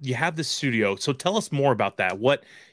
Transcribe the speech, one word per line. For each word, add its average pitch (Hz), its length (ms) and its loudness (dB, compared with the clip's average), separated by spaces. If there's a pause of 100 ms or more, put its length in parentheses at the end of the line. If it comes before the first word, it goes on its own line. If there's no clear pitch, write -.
you 131 140 -4
have 160 200 -2
the 160 100 -6
studio. 110 520 0
So - 160 -2
tell 185 240 -2
us 214 160 -4
more 139 200 4
about 104 260 0
that. 92 200 0
What 131 260 2 (280)